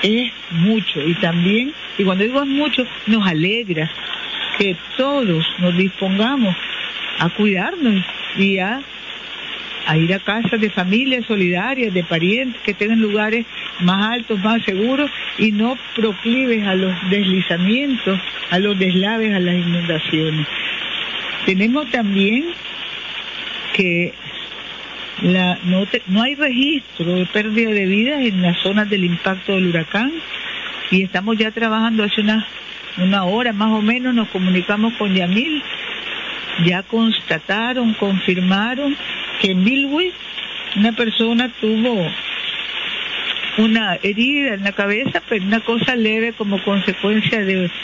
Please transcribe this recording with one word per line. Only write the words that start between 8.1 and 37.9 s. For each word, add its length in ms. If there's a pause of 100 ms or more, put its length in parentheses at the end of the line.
y 220
a, 220 (1040)
a 100
ir 160
a 60
casas 400
de 100
familias 560
solidarias, 680
de 100
parientes 580
que 120
tengan 280
lugares 440 (360)
más 300
altos, 280
más 240
seguros 460 (280)
y 140
no 260 (180)
proclives 720
a 80
los 180 (160)
deslizamientos, 1120 (300)
a 100
los 180
deslaves, 560
a 60
las 160
inundaciones. 920 (1000)
Tenemos 440
también 560 (1300)
que 400 (1080)
la, 420
no 220
te-, 220
no 140
hay 140
registro 800
de 120
pérdida 440
de 140
vidas 360
en 200
las 180
zonas 300
del 160
impacto 500
del 120
huracán 440 (800)
y 120
estamos 340
ya 140
trabajando 520
hace 180
una, 240 (520)
una 260
hora 300
más 180
o 100
menos, 320
nos 160
comunicamos 680
con 180
Yamil, 500 (1000)
ya 180
constataron, 1120